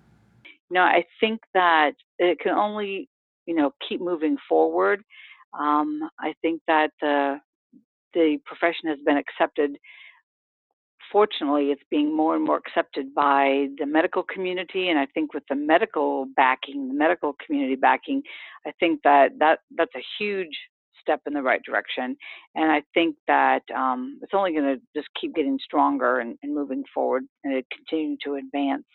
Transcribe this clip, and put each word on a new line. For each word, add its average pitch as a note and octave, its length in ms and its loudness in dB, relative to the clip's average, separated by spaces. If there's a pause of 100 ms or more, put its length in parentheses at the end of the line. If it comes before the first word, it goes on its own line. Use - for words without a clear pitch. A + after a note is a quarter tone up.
(720)
You F3+ 60 -6
know, F3+ 80 6
I E3+ 200 4 (160)
think A3 200 0 (120)
that E3 400 4 (260)
it F3 220 2
can F#3 120 -2
only, G#3 580 -4 (340)
you E3+ 100 -6
know, D3 180 0 (140)
keep F#3+ 140 -6
moving D#3 380 -2 (100)
forward. F3 540 2 (560)
Um, D3+ 500 0 (100)
I D3+ 220 -6
think E3 260 -2
that D#3 260 2 (100)
the, C#3+ 380 0 (760)
the D#3 320 2
profession E3+ 420 -4
has D3 160 -4
been D3 140 2
accepted. C#3+ 580 -2 (1300)
Fortunately, D3 640 2
it's C#3 180 -6
being D3+ 260 0
more D#3+ 180 2
and D#3 80 0
more D3+ 140 2
accepted C#3+ 580 -6
by C#3 520 4 (100)
the D#3 80 -6
medical E3 380 0
community, F#3 680 -6
and D#3 100 2
I C3+ 140 0
think D#3 220 -4
with D3 160 -8
the C#3 60 -2
medical D3 680 0 (120)
backing, C#3 520 0
the C3+ 60 -6
medical D3+ 500 0
community C3+ 320 -2
backing, C3+ 460 0 (440)
I D3+ 140 -8
think E3 240 0
that, C#3+ 360 6
that, D3+ 180 4 (180)
that's C3 180 -2
a B2 80 -10 (160)
huge F#3+ 380 -6 (420)
step D3+ 280 -2
in D3 80 -6
the C#3+ 80 -4
right B2+ 220 2
direction. B2+ 520 -4 (380)
And D#3 180 0
I D3+ 100 0 (120)
think E3 220 2 (120)
that, C3+ 320 4 (160)
um, C3 460 -4
it's - 100 -8
only G3 220 0
gonna C#3 220 0 (200)
just D3 120 -8 (120)
keep D3+ 140 -8
getting C#3 280 -2
stronger C3+ 580 0
and, A#2 220 -8
and D3 120 -8
moving C#3 280 -6 (120)
forward C3 300 -2 (200)
and C#3 80 -4
it C3 180 -4
continuing D3+ 540 -6
to C#3+ 120 -6
advance. C#3 580 -4